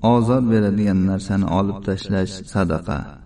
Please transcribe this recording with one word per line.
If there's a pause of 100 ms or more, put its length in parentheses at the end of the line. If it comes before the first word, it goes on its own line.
ozor
beradigan (100)
narsani (120)
olib (100)
tashlash (200)
sadaqa. (280)